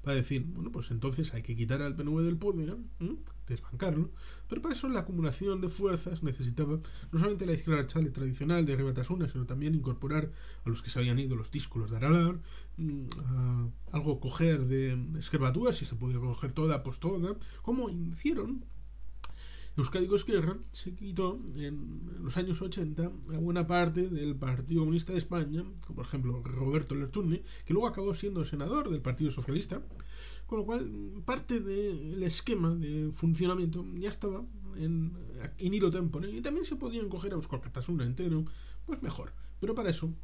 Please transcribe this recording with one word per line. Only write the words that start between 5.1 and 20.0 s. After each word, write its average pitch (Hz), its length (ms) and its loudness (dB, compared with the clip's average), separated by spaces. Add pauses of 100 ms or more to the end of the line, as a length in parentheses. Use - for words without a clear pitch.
de 180 80 0
fuerzas 180 540 0
necesitaba 139 580 0 (320)
no 165 60 6
solamente 190 260 4
la 175 80 4
izquierda 156 280 4
abertzale 143 300 2
tradicional 139 540 4
de 143 80 4
Herri 135 120 4
Batasuna, 135 440 2
sino 127 160 0
también 143 300 2
incorporar 147 580 2 (320)
a 120 60 0
los 113 120 0
que 120 60 -8
se - 100 -2
habían 123 200 4
ido, 131 180 2
los 110 140 -4
díscolos 113 400 -2
de 113 60 0
Aralar, 170 440 6 (380)
mm, 143 260 -2 (140)
a 123 500 2 (240)
algo 151 260 2
coger 143 480 4
de 131 520 2
Ezker 151 220 0
Batua, 156 340 4
si - 100 -2
se - 100 -4
podía 123 240 0
coger 123 340 -2
toda, 156 300 2
pues 127 160 -4
toda, 185 380 0 (240)
como 240 300 0
hicieron 214 720 0 (1120)
Euskadiko 180 400 2